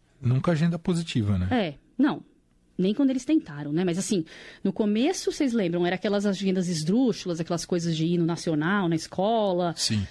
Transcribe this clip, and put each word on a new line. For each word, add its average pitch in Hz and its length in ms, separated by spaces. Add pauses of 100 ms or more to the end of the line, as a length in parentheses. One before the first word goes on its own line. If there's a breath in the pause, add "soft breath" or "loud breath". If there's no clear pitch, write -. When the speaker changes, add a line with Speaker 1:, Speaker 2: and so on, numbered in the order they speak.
(200)
Speaker 1:
Nunca 131 320
agenda 170 260
positiva, 135 600
né? 90 140
Speaker 2:
É, 190 220 (240)
não. 262 260 (520)
Nem 185 160
quando 269 200
eles 262 120
tentaram, 147 480
né? 175 140
Mas 170 140
assim, 185 260 (380 loud breath)
no 196 100
começo, 240 580
vocês 269 220
lembram, 175 320
era 180 100
aquelas 202 300
agendas 190 420
esdrúxulas, 175 720
aquelas 170 280
coisas 170 280
de 160 80
hino 170 220
nacional 170 640
na 165 60
escola. 185 840
Speaker 1:
Sim. 104 340